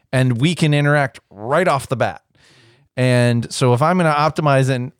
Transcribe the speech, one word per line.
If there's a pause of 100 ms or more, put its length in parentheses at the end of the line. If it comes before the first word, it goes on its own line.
(140)
And
we
can
interact (100)
right
off
the
bat. (760)
And
so
if
I'm
gonna
optimize
and,